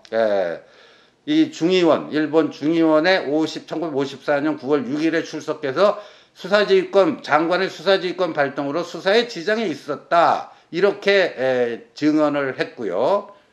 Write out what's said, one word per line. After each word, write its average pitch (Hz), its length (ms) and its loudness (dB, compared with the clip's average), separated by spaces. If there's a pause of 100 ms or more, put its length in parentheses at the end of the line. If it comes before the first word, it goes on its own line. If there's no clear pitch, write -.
(140)
예, 98 480 0 (640)
이 151 260 2
중의원, 165 600 2
일본 151 400 0
중의원의 160 760 2
오십, 156 400 -2
천구백오십사 143 720 -4
년 151 160 -2
구월 135 320 -2
육 147 160 -4
일에 160 200 0
출석해서 151 800 -2 (320)
수사지휘권, 190 880 2
장관의 170 480 0
수사지휘권 180 640 -2
발동으로 143 500 -2
수사에 190 440 0
지장이 208 420 -4
있었다. 147 840 0 (200)
이렇게, 196 640 2
에, 123 440 0 (120)
증언을 143 640 0
했고요. 123 720 -2 (220)